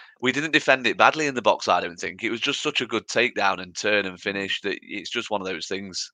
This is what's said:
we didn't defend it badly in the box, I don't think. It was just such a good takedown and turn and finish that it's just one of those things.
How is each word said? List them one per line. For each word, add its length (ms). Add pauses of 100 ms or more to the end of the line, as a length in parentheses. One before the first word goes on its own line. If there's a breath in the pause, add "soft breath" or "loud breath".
(200 loud breath)
we 120
didn't 200
defend 340
it 120
badly 300
in 60
the 80
box, 260
I 120
don't 160
think. 280
It 60
was 100
just 200
such 220
a 40
good 220
takedown 540
and 120
turn 300
and 160
finish 420
that 200
it's 280
just 200
one 100
of 60
those 220
things. 460